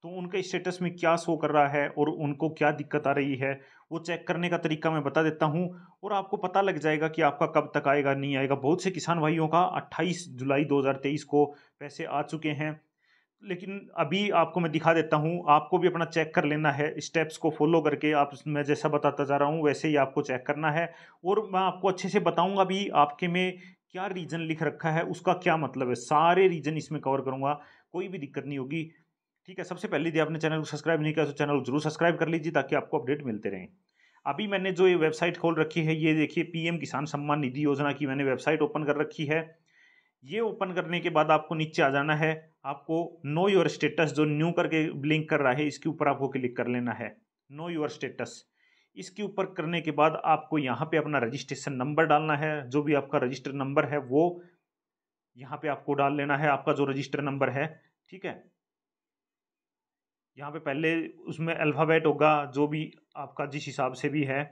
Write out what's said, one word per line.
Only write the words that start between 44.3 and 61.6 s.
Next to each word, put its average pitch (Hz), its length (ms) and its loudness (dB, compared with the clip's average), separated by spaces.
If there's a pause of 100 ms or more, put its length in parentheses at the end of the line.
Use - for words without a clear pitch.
करके 160 300 2 (120)
ब्लिंक 156 360 0
कर 151 100 2
रहा 135 140 4
है 151 140 0
इसके 143 220 -4
ऊपर 151 180 0
आपको 135 220 0
क्लिक 123 280 -4
कर 120 100 -2
लेना 123 260 -2
है, 107 160 -8 (400)
Know 156 200 -12
Your 151 200 -4
Status। 127 440 -8 (600)
इसके 190 280 -12
ऊपर 196 300 -4
करने 170 280 -2
के 156 100 -4
बाद 151 340 4
आपको 156 320 0
यहाँ 135 340 -2
पे 165 60 2
अपना 151 220 0
रजिस्ट्रेशन 135 560 -6
नंबर 147 300 2
डालना 151 300 2
है, 147 340 -4
जो 139 120 0
भी 147 120 2
आपका 139 240 0
रजिस्टर 135 360 -4
नंबर 139 320 0
है 139 140 -4
वो 147 420 0 (960)
यहाँ 135 200 -12
पे 151 100 -6
आपको 143 260 -2
डाल 139 240 2
लेना 143 200 2
है, 151 120 4
आपका 139 240 2
जो 139 120 2
रजिस्टर 139 360 -4
नंबर 139 300 0
है। 139 160 -2 (420)
ठीक 190 160 -16
है, 135 180 -10 (1900)
यहाँ 143 140 -10
पे 156 100 -8
पहले 160 340 0 (120)
उसमें 165 480 -6
अल्फ़ाबेट 160 500 4